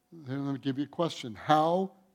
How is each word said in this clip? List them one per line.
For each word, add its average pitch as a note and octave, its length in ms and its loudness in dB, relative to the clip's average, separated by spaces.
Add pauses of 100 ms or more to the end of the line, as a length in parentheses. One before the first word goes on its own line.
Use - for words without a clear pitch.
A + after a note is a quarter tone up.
(120)
Then C#3 340 -6
let C#3 60 -2
me C#3 60 -4
give C3+ 200 -2
you D3 60 -2
a - 20 -4
question. C#3 480 -4
How E3 580 4 (220)